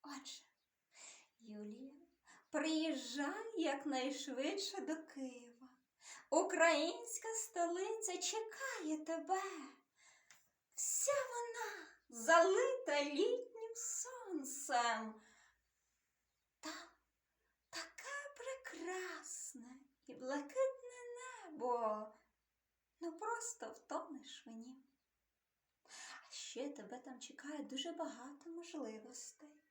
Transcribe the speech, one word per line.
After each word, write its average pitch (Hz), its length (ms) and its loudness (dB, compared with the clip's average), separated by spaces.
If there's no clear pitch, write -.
Отже, 277 400 -10
Юлія, 220 520 -8
приїжджай 311 1080 2
якнайшвидше 277 1200 0
до 311 140 0
Києва. 254 720 -10
Українська 330 1000 6
столиця 381 880 0
чекає 440 800 -2
тебе. 330 440 0
Вся - 360 2
вона 466 580 -4
залита 339 920 6
літнім 453 720 0
сонцем. 262 1400 0
Там - 300 -8
таке 571 680 -6
прекрасне 339 1400 -4
і - 60 -10
блакитне 494 840 2
небо. 247 880 0
Ну, 330 120 -4
просто 403 580 -4
втонеш - 760 -6
в 233 40 -12
нім. 247 340 -12
А - 480 -14
ще - 380 -4
тебе 240 280 -8
там 254 220 -14
чекає 285 440 -8
дуже 269 280 -4
багато 294 580 -6
можливостей. 302 1200 -8